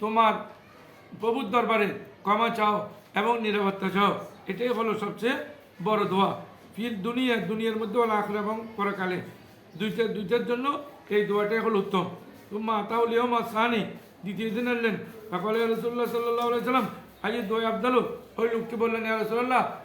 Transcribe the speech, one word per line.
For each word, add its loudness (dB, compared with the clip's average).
তোমার 4
প্রভুর 0
দরবারে 4
ক্ষমা 2
চাও 2
এবং 2
নিরাপত্তা 0
চাও, 4
এটাই -2
হলো 0
সবচেয়ে -2
বড় 2
দোয়া। 4
ফিল -4
দুনিয়া, 0
দুনিয়ার -2
মধ্যে, -2
ওয়াল 4
আখিরা, 0
এবং -2
পরকালে, -2
দুইটা, 0
দুইটার 0
জন্য -2
এই 4
দোয়াটাই 2
হলো 2
উত্তম। 0
সুম্মা -2
আতাউল 0
ইয়াউমা 4
সানি, 2
দ্বিতীয় -4
দিন 0
এলেন। 2
فقال, 0
يا 2
رسول -2
الله 0
صلى 0
الله 0
عليه 2
وسلم, 2
أي 0
الدعاء 0
أفضل, 2
ওই 2
লোকটি -4
বললেন, 0
"ইয়া 0
রাসূলুল্লাহ, 2